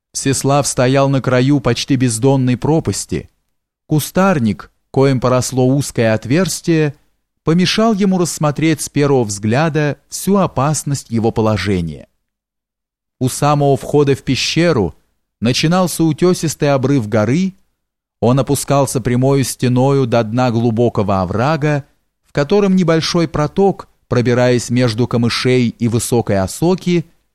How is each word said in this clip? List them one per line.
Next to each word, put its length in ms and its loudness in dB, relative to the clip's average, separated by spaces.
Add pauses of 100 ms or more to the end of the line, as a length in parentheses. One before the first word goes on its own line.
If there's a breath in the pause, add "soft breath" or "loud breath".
(120)
Всеслав 540 -2
стоял 420 2
на 140 0
краю 380 2
почти 340 -2
бездонной 640 2
пропасти. 760 -4 (560)
Кустарник, 840 -2 (200)
коим 300 2
поросло 460 0
узкое 480 0
отверстие, 800 -2 (500)
помешал 500 2
ему 240 0
рассмотреть 600 -2
с 80 -8
первого 360 2
взгляда 760 -2 (100)
всю 280 -2
опасность 760 -2
его 200 0
положения. 760 -2 (1120)
У 100 -2
самого 480 0
входа 380 0
в 80 -6
пещеру 720 0 (460)
начинался 640 0
утесистый 680 0
обрыв 360 0
горы, 460 0 (680)
он 200 2
опускался 600 -2
прямою 440 0
стеною 640 0
до 180 0
дна 260 -2
глубокого 680 0
оврага, 640 -2 (400)
в 80 -20
котором 440 2
небольшой 520 0
проток, 600 -2 (200)
пробираясь 640 2
между 360 0
камышей 720 0
и 100 0
высокой 520 0
осоки, 640 -2 (300)